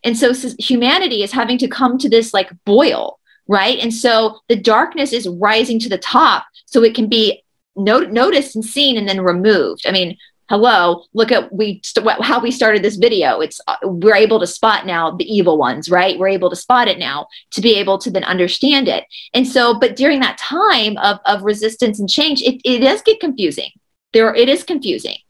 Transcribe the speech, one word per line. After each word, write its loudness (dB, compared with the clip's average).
And 0
so 4
s-, -6
humanity 0
is -4
having -2
to -2
come 0
to -2
this, 2
like, 0
boil, 2
right? 0
And -4
so 0
the 2
darkness 0
is -6
rising 0
to -6
the -4
top 2
so 2
it 4
can -2
be 0
no-, 2
noticed 0
and -6
seen -2
and -4
then -4
removed. 0
I -2
mean, -2
hello, 2
look 0
at 0
we -4
st-, -4
wh-, 0
how 0
we -4
started 2
this -2
video. 2
It's, -6
uh, -4
we're 2
able 4
to -2
spot 0
now -4
the -6
evil 2
ones, -2
right? 2
We're 0
able 0
to -8
spot 0
it -4
now -8
to -6
be 4
able 0
to -8
then -4
understand 0
it. -4
And 0
so, 2
but 0
during 2
that -2
time -2
of, 0
of -2
resistance -2
and -4
change, 0
it, -2
it 0
does 2
get 2
confusing. -6
There, 4
it 4
is 0
confusing. -6